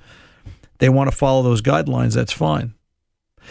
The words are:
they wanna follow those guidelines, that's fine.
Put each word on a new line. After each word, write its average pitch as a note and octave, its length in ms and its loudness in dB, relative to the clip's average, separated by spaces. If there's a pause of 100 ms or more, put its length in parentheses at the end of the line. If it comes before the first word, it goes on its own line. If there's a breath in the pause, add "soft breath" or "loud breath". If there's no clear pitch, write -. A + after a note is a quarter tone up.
(800 loud breath)
they C3 100 4
wanna C3+ 220 2
follow C3 320 2
those A#2+ 180 2
guidelines, B2+ 540 0
that's A#2+ 180 -2
fine. D3+ 400 -4 (760 loud breath)